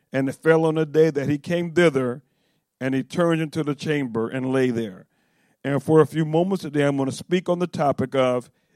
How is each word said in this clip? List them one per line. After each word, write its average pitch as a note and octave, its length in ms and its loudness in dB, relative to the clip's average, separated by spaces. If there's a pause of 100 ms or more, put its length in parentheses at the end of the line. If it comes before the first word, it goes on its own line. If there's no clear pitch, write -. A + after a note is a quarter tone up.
(100)
And C3+ 160 -2
it C3 100 -6
fell D#3+ 280 4
on D#3 120 0
the D#3+ 100 0
day D#3 240 4
that C#3 180 -4
he D3 80 0
came E3+ 360 -4
thither, C3+ 500 2 (580)
and C3 140 -2
he C3+ 80 0
turned E3+ 400 0
into D#3 200 -4
the C#3+ 120 -4
chamber C3 520 -2
and C3 240 -4
lay C3 200 2
there. A2 340 -6 (600)
And C#3 160 -2
for D#3 200 4
a D3+ 80 6
few D#3+ 160 -2
moments F3 400 0
today, D3 180 -2
I'm C#3+ 140 2
gonna C3+ 160 -2
speak F3 360 -2
on F3 120 0
the F3+ 80 -2
topic C#3 480 -2
of, B2 340 0 (260)